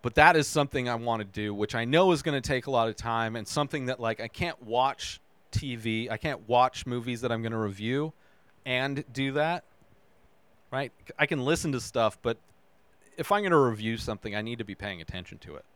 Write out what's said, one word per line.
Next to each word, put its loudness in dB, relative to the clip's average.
But -2
that 10
is 4
something 0
I -2
wanna -2
do, -4
which -2
I 0
know 6
is 2
gonna -2
take -2
a -6
lot 4
of -4
time, -2
and -8
something -2
that, -4
like, -2
I -8
can't -6
watch 0
T -4
V, -2
I -4
can't -6
watch 2
movies -4
that -2
I'm -2
gonna -2
review -2
and -2
do -4
that, 0
right? -4
I 2
can -2
listen 0
to -2
stuff, 0
but -2
if -6
I'm 2
gonna 4
review 2
something, -8
I -2
need -8
to -6
be -10
paying -10
attention -12
to -16
it. -16